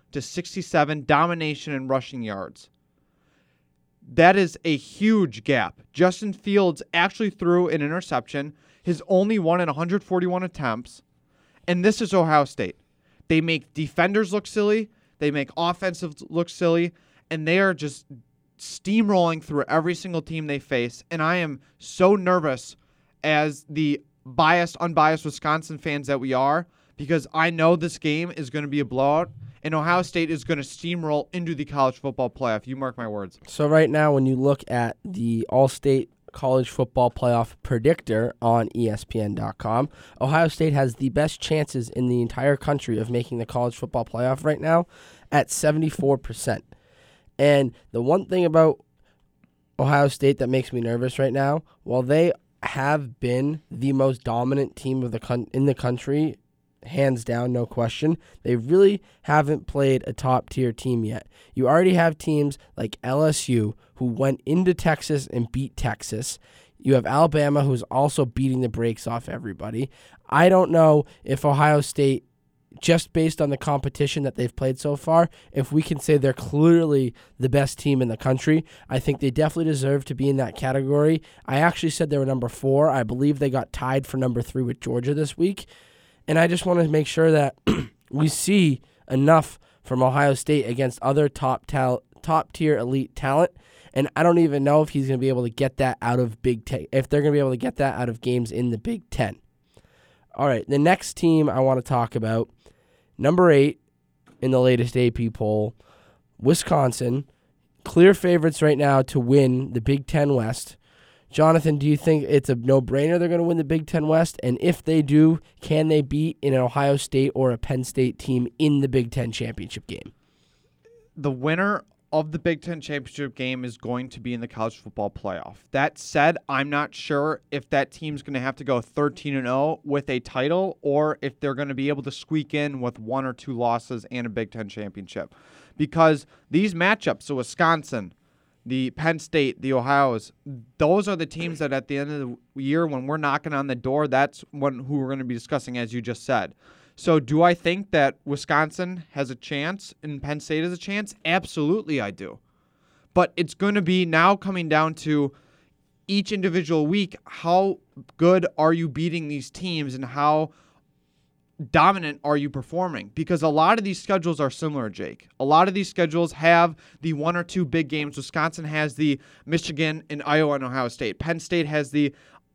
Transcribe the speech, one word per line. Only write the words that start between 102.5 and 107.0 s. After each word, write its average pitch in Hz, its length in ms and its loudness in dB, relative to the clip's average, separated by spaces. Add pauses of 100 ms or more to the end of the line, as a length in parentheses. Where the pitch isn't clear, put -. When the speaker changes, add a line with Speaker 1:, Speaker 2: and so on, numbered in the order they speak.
Speaker 2:
number 175 320 4
eight 143 300 6 (600)
in 131 120 0
the 131 80 4
latest 123 360 4
A 123 140 4
P 117 220 -4
poll, 107 420 -2 (640)
Wisconsin, 135 880 0 (560)